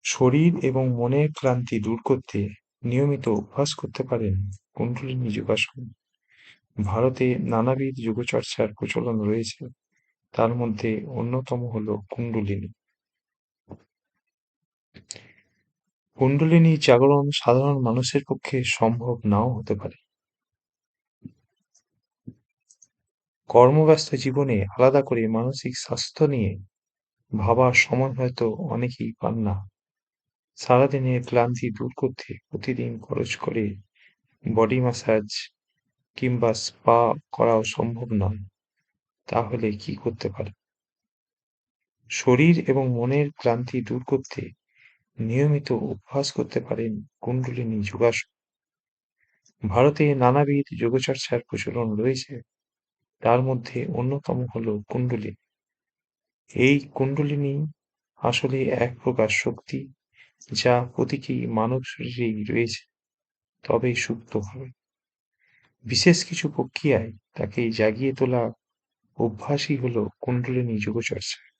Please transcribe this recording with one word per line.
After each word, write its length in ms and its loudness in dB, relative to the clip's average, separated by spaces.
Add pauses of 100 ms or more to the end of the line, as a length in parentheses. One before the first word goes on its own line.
শরীর 480 4 (100)
এবং 220 0 (120)
মনের 360 0
ক্লান্তি 480 -2
দূর 240 -2
করতে 340 -2 (460)
নিয়মিত 440 0
অভ্যাস 460 -2
করতে 300 -8
পারেন 300 -2 (380)
কুণ্ডলিনী 580 -4
যোগাসন। 500 -4 (1000)
ভারতে 440 0 (220)
নানাবিধ 520 0
যোগচর্চার 760 -2
প্রচলন 460 -4
রয়েছে, 420 -4 (720)
তার 200 2
মধ্যে 360 -2 (280)
অন্যতম 500 -4
হল 200 -4 (200)
কুণ্ডলিনী। 600 -4 (3500)
কুণ্ডলিনী 580 6
জাগরণ 580 6
সাধারণ 460 4
মানুষের 440 0
পক্ষে 320 -4 (220)
সম্ভব 360 2 (100)
নাও 280 4
হতে 220 -4
পারে। 240 -8 (3500)
কর্মব্যস্ত 640 8
জীবনে 420 0 (160)
আলাদা 300 6
করে 260 0
মানসিক 480 -4
স্বাস্থ্য 480 -4
নিয়ে 280 0 (800)
ভাবার 420 4
সময় 380 2
হয়তো 340 -2 (220)
অনেকেই 500 -4
পান 200 -2
না। 160 -2 (1040)
সারাদিনের 680 2
ক্লান্তি 460 0
দূর 260 -8
করতে 320 -4 (180)
প্রতিদিন 520 -6
খরচ 380 -6
করে 280 -4 (800)
বডি 360 2
ম্যাসাজ 460 0 (920)
কিংবা 360 0
স্পা 440 2 (340)
করাও 320 2
সম্ভব 480 -4
নয়। 280 -2 (880)
তাহলে 440 -2
কি 240 -8
করতে 320 -6
পারেন? 280 -8 (1500)
শরীর 440 4 (140)
এবং 200 2
মনের 420 0
ক্লান্তি 520 -2
দূর 220 -6
করতে 380 -4 (760)
নিয়মিত 500 0 (140)
অভ্যাস 500 -4
করতে 280 -2
পারেন 320 -4 (280)
কুণ্ডলিনী 640 -4
যোগাসন। 480 0 (1300)
ভারতে 420 4 (100)
নানাবিধ 520 2 (120)
যোগচর্চার 640 0
প্রচলন 560 -6
রয়েছে, 380 -2 (880)
তার 200 6
মধ্যে 360 -4 (140)
অন্যতম 460 -2 (120)
হল 160 -6 (220)
কুণ্ডলিনী। 540 -4 (1120)
এই 220 6 (180)
কুণ্ডলিনী 600 -2 (640)
আসলে 380 -2 (260)
এক 160 -4
প্রকার 300 2 (120)
শক্তি, 380 -6 (720)
যা 240 2 (160)
প্রতীকী 460 -4 (100)
মানব 380 0
শরীরেই 600 -6
রয়েছে, 380 -2 (840)
তবে 300 0
সুপ্তভাবে। 760 -8 (1160)
বিশেষ 400 6
কিছু 240 -6
প্রক্রিয়ায় 640 -2 (240)
তাকে 260 -4 (100)
জাগিয়ে 420 0
তোলা 320 0 (760)
অভ্যাসই 580 -2
হল 200 -2 (240)
কুণ্ডলিনী 580 -2
যোগচর্চা। 640 -6 (200)